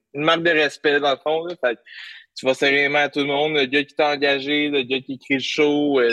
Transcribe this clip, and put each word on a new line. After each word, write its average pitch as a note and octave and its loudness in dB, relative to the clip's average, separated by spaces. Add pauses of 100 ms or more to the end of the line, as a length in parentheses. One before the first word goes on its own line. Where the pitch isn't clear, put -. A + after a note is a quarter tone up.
(140)
une C#3+ -6
marque E3 2
de E3+ 2
respect, D3+ 2
dans C#3+ 0
le C3 -2
fond, D#3+ -2
là. F3 -8
Fait A#2+ 0
que - -18 (540)
tu - -10
vas C3 2
serrer C#3+ 2
les C#3 2
mains D3 0
à C#3+ 0
tout - -6
le C#3 0
monde, D3 0
le C#3+ 0
gars C#3 0
qui - -20
t'a D3 2
engagé, C#3+ 0
le C#3+ 0
gars C3 -4
qui C#3 -10
écrit - -6
le C3 0
show, D3 2
euh, A#2+ 4